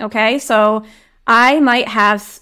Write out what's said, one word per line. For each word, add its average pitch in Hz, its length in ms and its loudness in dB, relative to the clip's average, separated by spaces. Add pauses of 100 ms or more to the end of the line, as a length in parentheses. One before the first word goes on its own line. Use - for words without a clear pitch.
Okay. 220 380 -2
So 214 460 0 (420)
I 247 320 2
might 254 300 0
have 208 320 0
s-, - 220 -20